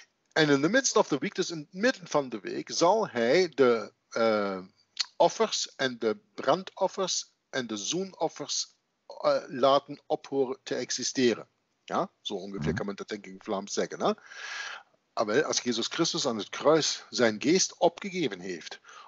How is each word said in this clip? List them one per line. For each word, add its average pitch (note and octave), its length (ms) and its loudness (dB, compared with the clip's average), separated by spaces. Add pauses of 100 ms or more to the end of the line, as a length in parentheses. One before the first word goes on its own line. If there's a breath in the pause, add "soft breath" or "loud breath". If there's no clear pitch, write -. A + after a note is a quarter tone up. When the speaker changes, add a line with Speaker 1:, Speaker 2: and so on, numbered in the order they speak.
(340 loud breath)
Speaker 1:
"And D#3 160 4
in C#3 120 6
the D#3 80 4
midst B3+ 260 2
of G#3 120 4
the D3 100 0
week", E3+ 180 -6
dus F#3 140 -4
in E3+ 80 -8
het D3 160 -14
midden F#3+ 340 -2
van C#3+ 220 0
de A2 100 -6
week, G2 340 -8
zal F#3+ 360 4
hij C#3 400 2
de, A#2 420 4 (180)
eh, G#2 500 2 (580)
offers - 580 2
en B2+ 240 -2
de A2 180 0 (160)
brandoffers F3+ 1000 -2 (180)
en B2 180 -4
de G#2+ 100 -4
zoenoffers, D#3+ 920 -4 (540)
eh, C#3+ 160 4 (100)
laten C#3 580 2
ophoren C3+ 580 -2
te C#3 120 -6
existeren. B2 720 0 (360)
Ja, D3 260 -2 (120)
zo - 120 -10
ongeveer G2+ 340 -6
Speaker 2:
Mhm. A#2 80 0
Speaker 1:
kan G#2+ 100 -4
men G2+ 100 -6
dat G2 120 -12
denk G#2 180 -10
ik F#2+ 60 -14
in F#2+ 120 -18
Vlaams G2+ 300 -6
zeggen, G#2 280 -4
hè? F3 100 2 (1040 loud breath)
Ah, A2+ 120 -2
wel, A2 180 2
als B2 160 -2
Jezus A#2+ 280 -2
Christus D#3+ 400 -2
aan A#2 100 -2
het G2 120 -6
kruis - 600 2
zijn G#2+ 320 2
geest D#3+ 360 2
opgegeven E3+ 640 -2
heeft, F2 400 -10 (280 loud breath)